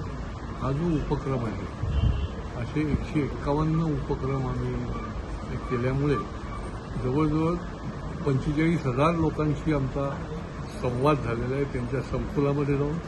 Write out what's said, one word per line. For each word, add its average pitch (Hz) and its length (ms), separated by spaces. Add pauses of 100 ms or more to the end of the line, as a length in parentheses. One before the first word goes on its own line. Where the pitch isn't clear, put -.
(600)
हा 127 100
जो 160 240
उपक्रम 135 500
आहे, 98 220 (960)
असे 151 280
एकशे 135 280
एक्कावन्न 147 640
उपक्रम 135 640
आम्ही 123 260 (840)
केल्यामुळे 131 580 (880)
जवळजवळ 156 520 (680)
पंचेचाळीस 147 600
हजार 143 300
लोकांशी 156 580
आमचा 139 360 (720)
संवाद 131 360
झालेला 120 380
आहे. 143 80
त्यांच्या 127 380
संकुलामध्ये 139 760
जाऊन, 147 200 (100)